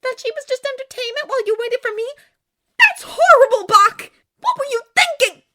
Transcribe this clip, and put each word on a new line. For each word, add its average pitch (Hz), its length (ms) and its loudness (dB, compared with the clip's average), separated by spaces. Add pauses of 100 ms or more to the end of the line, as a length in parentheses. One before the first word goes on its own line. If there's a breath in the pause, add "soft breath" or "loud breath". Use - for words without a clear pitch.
That 508 180 -6
she 494 120 -6
was 587 160 -10
just 508 180 -6
entertainment 523 600 -8
while 494 180 -4
you 415 140 0
waited 466 220 -4
for 453 120 -6
me? 440 140 -8 (720 soft breath)
That's 831 260 0
horrible, 508 640 4
Buck! 427 440 2 (280)
What 960 180 -4
were 571 140 -8
you 466 100 -2 (140)
thinking? 571 480 0 (120)